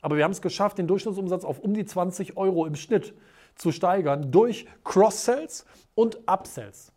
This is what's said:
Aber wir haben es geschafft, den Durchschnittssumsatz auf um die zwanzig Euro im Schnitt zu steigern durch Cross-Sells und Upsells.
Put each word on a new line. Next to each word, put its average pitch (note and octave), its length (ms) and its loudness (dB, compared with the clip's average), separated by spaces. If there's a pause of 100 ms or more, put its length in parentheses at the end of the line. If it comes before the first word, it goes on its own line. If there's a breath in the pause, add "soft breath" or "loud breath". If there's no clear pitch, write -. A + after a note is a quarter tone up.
Aber D3+ 160 0
wir D3 60 6
haben F3+ 80 2
es F#3+ 100 -8
geschafft, G3+ 340 -2
den F3 100 -2
Durchschnittssumsatz F#3 600 -2
auf C3+ 140 -6
um G3 120 -2
die G#3 140 -2
zwanzig F3+ 500 -4
Euro F#3 300 2
im D3+ 80 -6
Schnitt - 400 -2 (400 soft breath)
zu E3 180 -2
steigern D3+ 580 0
durch A3 360 4 (180 loud breath)
Cross-Sells A3+ 800 2 (300 soft breath)
und A3+ 340 0
Upsells. - 680 -6